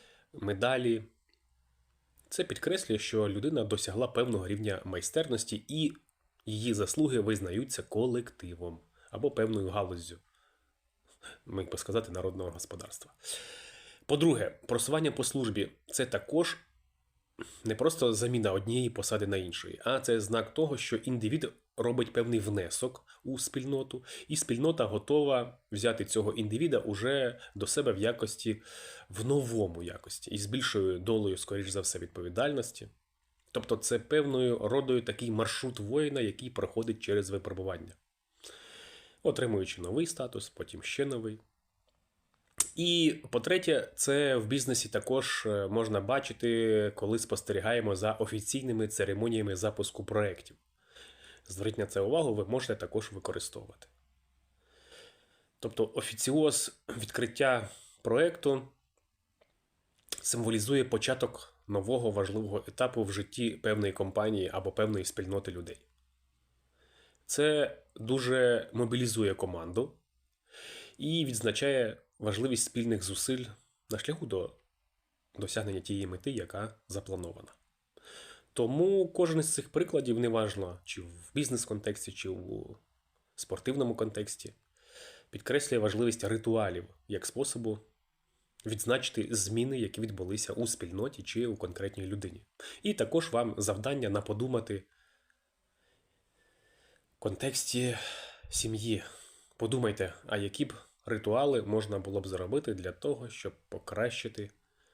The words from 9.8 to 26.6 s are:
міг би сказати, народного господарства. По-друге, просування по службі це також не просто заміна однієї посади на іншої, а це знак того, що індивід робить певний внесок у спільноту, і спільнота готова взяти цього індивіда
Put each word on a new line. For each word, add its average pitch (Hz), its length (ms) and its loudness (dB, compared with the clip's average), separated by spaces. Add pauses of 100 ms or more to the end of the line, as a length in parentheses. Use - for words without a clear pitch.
міг 95 240 -6
би 92 80 -6
сказати, 104 340 -2
народного 90 400 -4
господарства. - 600 -14 (920)
По-друге, 143 600 4
просування 139 440 2
по 127 120 -2
службі 110 480 0 (160)
це - 180 0
також - 520 0 (1080)
не 110 100 0
просто 131 380 4
заміна 113 380 2
однієї 117 380 0
посади 101 380 -2
на 98 100 2
іншої, 90 480 -6
а 127 140 2
це 117 200 2
знак 107 340 -2
того, 147 240 2
що - 180 -2
індивід 123 560 0 (280)
робить 120 340 2
певний 117 260 2
внесок 101 680 -2 (180)
у 131 160 -4
спільноту, 135 640 -4 (240)
і 151 80 -2
спільнота 139 500 2
готова 123 720 2 (140)
взяти 107 340 2
цього 107 280 2
індивіда 117 440 0